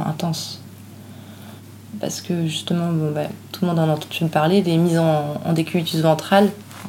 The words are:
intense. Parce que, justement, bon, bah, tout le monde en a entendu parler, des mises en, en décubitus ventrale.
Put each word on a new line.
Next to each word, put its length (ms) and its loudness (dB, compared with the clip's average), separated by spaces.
intense. 540 -4
Parce 220 -6
que, 260 -2
justement, 460 -2
bon, 220 0
bah, 80 -2
tout 120 -4
le 40 0
monde 100 2
en 100 4
a 60 4
entendu 360 -4
parler, 300 4
des 160 2
mises 220 4
en, 360 2
en 80 2
décubitus 460 0
ventrale. 500 6